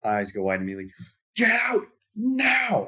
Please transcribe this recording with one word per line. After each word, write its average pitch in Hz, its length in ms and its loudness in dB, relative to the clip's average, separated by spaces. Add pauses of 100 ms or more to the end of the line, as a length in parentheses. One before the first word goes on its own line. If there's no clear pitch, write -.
Eyes 104 280 0
go 101 120 -4
wide 95 180 0
immediately. 95 300 -6 (440)
Get 233 160 2
out 240 320 2 (320)
now! 254 720 0